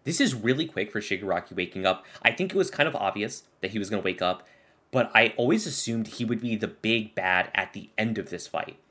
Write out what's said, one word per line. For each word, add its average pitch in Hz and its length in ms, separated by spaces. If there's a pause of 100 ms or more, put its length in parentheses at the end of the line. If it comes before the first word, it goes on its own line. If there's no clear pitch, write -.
This 165 160
is 208 140
really 120 320
quick 104 240
for 107 100
Shigaraki 92 540
waking 90 320
up. 92 180 (180)
I 117 100
think 180 180
it 180 60
was 185 140
kind 147 180
of 147 80
obvious 104 480 (160)
that 95 100
he 110 80
was 98 120
gonna 101 120
wake 92 200
up, 90 240 (440)
but 123 240
I 113 220
always 120 300
assumed 117 400
he - 180
would 117 160
be 117 160
the 104 120
big 110 460
bad 92 400
at 95 200
the - 240
end 110 180
of 95 140
this 87 160
fight. - 320 (120)